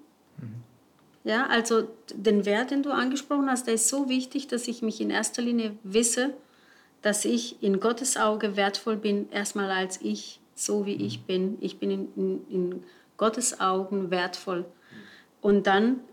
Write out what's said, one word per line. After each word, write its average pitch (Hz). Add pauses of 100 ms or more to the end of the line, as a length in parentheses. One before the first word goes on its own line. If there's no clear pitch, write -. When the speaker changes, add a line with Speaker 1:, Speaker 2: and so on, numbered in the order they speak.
(380)
Speaker 1:
Mhm. 113 (600)
Speaker 2:
Ja, 226
also 226 (260)
den 208
Wert, 214
den 277
du 285
angesprochen 269
hast, 247
der 226
ist 226
so 277
wichtig, 254
dass 240
ich 233
mich 220
in 208
erster 214
Linie 233 (100)
wisse, 240 (680)
dass 208
ich 233
in 196
Gottes 233
Auge 214
wertvoll 202
bin, 208
erstmal 202
als 185
ich, - (140)
so 101
wie 101
ich -
Speaker 1:
Mhm. -
Speaker 2:
bin. 185
Ich -
bin 202
in, 196
in, 190 (100)
in 180 (340)
Gottes 226
Augen 190
wertvoll. 185 (760)
Und 202
dann 220 (120)